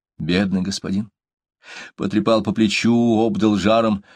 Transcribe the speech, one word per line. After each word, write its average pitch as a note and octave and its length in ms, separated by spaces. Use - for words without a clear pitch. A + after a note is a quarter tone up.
Бедный F#2 440
господин. G2 480
Потрепал G#2+ 480
по G#2 100
плечу, A#2 680
обдал G#2+ 360
жаром: G#2+ 480